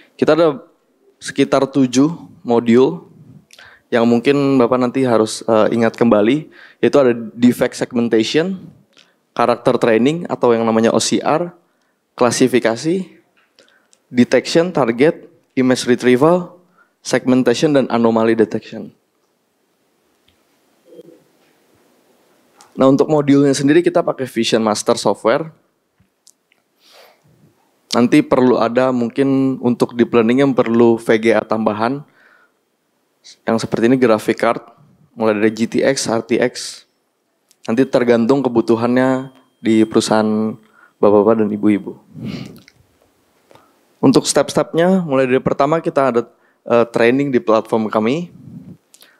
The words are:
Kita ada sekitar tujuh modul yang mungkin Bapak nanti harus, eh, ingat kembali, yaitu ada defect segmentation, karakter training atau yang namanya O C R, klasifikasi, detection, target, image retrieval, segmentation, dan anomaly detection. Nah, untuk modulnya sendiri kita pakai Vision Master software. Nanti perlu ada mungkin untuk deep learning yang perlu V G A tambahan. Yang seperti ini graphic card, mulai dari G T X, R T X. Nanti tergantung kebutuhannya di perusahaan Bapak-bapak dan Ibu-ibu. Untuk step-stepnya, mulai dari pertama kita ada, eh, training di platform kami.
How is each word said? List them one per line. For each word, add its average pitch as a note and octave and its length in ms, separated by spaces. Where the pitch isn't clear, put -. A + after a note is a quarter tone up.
Kita C3+ 160
ada D#3 320
sekitar C3+ 480
tujuh C3 400
modul A#2+ 680
yang A#2 160
mungkin C#3 480
Bapak B2 240
nanti B2+ 240
harus, A2 400
eh, A2 320
ingat A2+ 180
kembali, A#2 540
yaitu B2 160
ada B2+ 160
defect B2 400
segmentation, A#2+ 800
karakter A#2+ 400
training B2 560
atau A#2+ 240
yang A2+ 80
namanya A2+ 320
O - 20
C - 220
R, E3 320
klasifikasi, B2 960
detection, C3+ 640
target, C3+ 560
image B2+ 320
retrieval, B2+ 720
segmentation, B2+ 720
dan B2+ 160
anomaly A2+ 400
detection. A2 560
Nah, C3 160
untuk C#3 160
modulnya C#3+ 480
sendiri C#3+ 320
kita F3 160
pakai D3+ 240
Vision A#2 400
Master A2 320
software. B2 560
Nanti C3 320
perlu B2+ 320
ada A#2+ 320
mungkin C3 720
untuk A#2+ 320
deep A#2 160
learning A#2 320
yang C#3 160
perlu A#2 400
V A2 240
G A2 160
A G#2+ 80
tambahan. A2 560
Yang A2+ 240
seperti A2+ 240
ini C3 80
graphic A2 400
card, A#2 240
mulai A2 240
dari A2 160
G A2 160
T - 60
X, C3+ 240
R A2+ 160
T - 160
X. - 480
Nanti A#2+ 160
tergantung B2 560
kebutuhannya B2 880
di A2 240
perusahaan A2 720
Bapak-bapak G#2+ 480
dan G#2 80
Ibu-ibu. G2+ 480
Untuk C#3 240
step-stepnya, E3 800
mulai C3+ 240
dari B2+ 160
pertama D3 400
kita C#3+ 240
ada, A#2 160
eh, A#2 240
training B2 400
di B2 100
platform A2 540
kami. B2+ 400